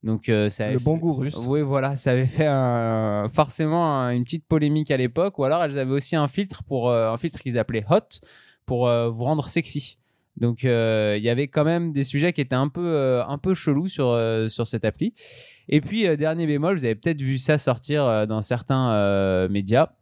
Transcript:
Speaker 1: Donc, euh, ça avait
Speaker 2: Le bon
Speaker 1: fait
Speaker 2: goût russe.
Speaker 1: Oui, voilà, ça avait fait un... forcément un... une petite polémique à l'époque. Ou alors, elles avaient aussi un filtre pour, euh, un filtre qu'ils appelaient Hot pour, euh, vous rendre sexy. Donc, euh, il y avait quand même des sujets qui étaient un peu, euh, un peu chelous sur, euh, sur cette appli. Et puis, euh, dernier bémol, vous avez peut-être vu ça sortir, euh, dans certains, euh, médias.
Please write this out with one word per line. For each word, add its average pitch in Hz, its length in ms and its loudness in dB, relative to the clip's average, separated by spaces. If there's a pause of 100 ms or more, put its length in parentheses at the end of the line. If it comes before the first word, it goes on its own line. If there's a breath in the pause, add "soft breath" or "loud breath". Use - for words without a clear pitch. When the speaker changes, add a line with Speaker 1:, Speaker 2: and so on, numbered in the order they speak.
Speaker 1:
Donc, 110 260 -4
euh, 104 220 2
ça 110 140 -6
avait 107 100 -2
Speaker 2:
Le 123 60 0
bon 151 160 2
Speaker 1:
fait 165 40 -2
Speaker 2:
goût 165 140 0
russe. 131 320 -4
Speaker 1:
Oui, 143 160 0
voilà, 139 340 -2
ça 131 160 0
avait 131 140 2
fait 156 200 2
un... 113 840 0
forcément 156 680 0
un... 123 120 -2
une 123 140 0
petite 156 220 -8
polémique 151 440 0
à 139 80 2
l'époque. 143 400 -2
Ou 143 60 0
alors, 156 180 2
elles 143 160 -2
avaient 131 140 -2
aussi 139 240 -2
un 147 120 2
filtre - 340 -6
pour, 123 280 -2
euh, 113 200 2
un 117 80 -2
filtre - 200 -8
qu'ils 120 200 -4
appelaient 110 320 -2
Hot - 300 0 (460 loud breath)
pour, 123 220 0
euh, 120 220 2
vous 117 140 -6
rendre 147 240 0
sexy. - 500 -6 (400)
Donc, 117 260 0
euh, 110 540 2
il 107 40 -4
y 113 60 2
avait 131 200 0
quand 147 160 0
même 170 280 0
des 139 120 0
sujets 147 280 0
qui - 80 -4
étaient 131 140 -2
un 135 140 2
peu, 175 180 -4
euh, 131 400 2
un 139 100 -6
peu 185 160 0
chelous 160 360 0
sur, 147 180 -2
euh, 113 420 2
sur 113 180 -4
cette 113 200 -4
appli. 185 260 -2 (560 loud breath)
Et 147 140 2
puis, 208 240 -2
euh, 160 100 2
dernier 160 300 -2
bémol, 156 320 0
vous 131 80 -2
avez 113 80 0
peut-être 151 260 -2
vu 135 160 -2
ça 147 220 2
sortir, 143 460 0
euh, 110 200 2
dans 110 160 -2
certains, 123 520 0
euh, 98 580 2
médias. 101 400 2 (120)